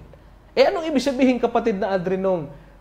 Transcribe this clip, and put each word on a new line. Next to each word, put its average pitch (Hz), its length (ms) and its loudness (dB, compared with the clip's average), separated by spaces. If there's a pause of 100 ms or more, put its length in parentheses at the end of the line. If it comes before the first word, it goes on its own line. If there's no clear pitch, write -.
(540)
Eh, 247 100 4
anong 330 240 0
ibig 269 160 0
sabihin, 262 320 2
kapatid 233 400 0
na 190 160 -4
Aldrin, 185 260 -2
nung 185 300 -2 (340)